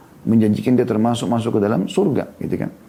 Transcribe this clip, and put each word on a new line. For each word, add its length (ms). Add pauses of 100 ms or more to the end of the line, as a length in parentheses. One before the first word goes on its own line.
(260)
menjanjikan 480
dia 140
termasuk 420
masuk 300
ke 20
dalam 240
surga, 560
gitu 160
kan. 120 (180)